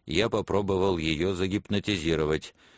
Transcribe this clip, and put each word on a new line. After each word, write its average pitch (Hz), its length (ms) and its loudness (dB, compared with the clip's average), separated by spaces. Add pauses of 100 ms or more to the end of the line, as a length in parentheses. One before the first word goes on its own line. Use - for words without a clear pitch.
я 92 240 0
попробовал 98 680 0
ее 80 360 0
загипнотизировать, 85 1200 0 (220)